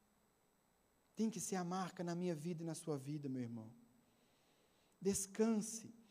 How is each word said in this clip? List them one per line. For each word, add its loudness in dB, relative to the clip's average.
Tem 4
que -6
ser -2
a 2
marca -2
na 0
minha 2
vida -2
e -4
na -2
sua -2
vida, -4
meu -2
irmão. -6
Descanse, 2